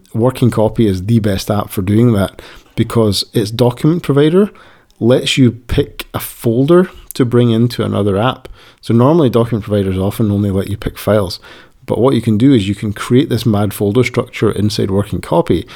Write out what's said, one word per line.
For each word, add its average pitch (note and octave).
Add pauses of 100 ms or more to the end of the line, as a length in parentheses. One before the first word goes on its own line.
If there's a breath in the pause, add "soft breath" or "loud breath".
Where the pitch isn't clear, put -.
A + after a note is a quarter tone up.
(140)
working A#2
copy G#2+
is F#2+
the A#2
best G2+
app G#2
for -
doing G#2+
that G2 (360 loud breath)
because A2
its G#2+
document A#2+
provider D#3 (480 soft breath)
lets C3+
you A#2+
pick -
a A#2
folder C#3+ (280 loud breath)
to C3
bring A#2+
into A#2
another G2+
app. A#2 (320 soft breath)
So -
normally C3
document A2+
providers G2
often G2+
only G2+
let F#2+
you G2+
pick -
files, G2+ (480 loud breath)
but -
what B2+
you A#2+
can A2
do C3+
is G2+
you G2+
can G#2+
create B2+
this A#2+
mad G#2
folder G#2
structure -
inside G#2+
working F#2+
copy, - (100)